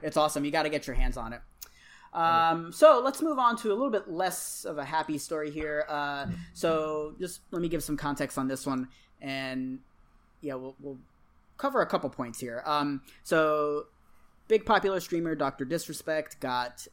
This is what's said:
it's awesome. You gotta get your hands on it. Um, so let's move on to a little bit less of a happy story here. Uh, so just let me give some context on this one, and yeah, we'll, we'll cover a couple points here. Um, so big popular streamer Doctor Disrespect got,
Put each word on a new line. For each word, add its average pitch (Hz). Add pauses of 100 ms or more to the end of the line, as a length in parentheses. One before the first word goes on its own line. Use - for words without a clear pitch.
it's 151
awesome. 151
You 147
gotta 151
get 151
your 127
hands 127
on 117
it. 120 (760)
Um, 165
so 285
let's 269
move 302
on 240
to 220
a 202
little 262
bit 202
less 180
of 165
a 139
happy 151
story 151
here. 151
Uh, 143 (280)
so 156
just 180 (100)
let 175
me 170
give 160
some 151
context 143
on 131
this 135
one, 131 (320)
and 131 (600)
yeah, 143
we'll, 131
we'll 139 (600)
cover 262
a 165
couple 170
points 120
here. 120
Um, 147 (200)
so 151 (640)
big 214
popular 196
streamer 165
Doctor 139
Disrespect 156
got, 123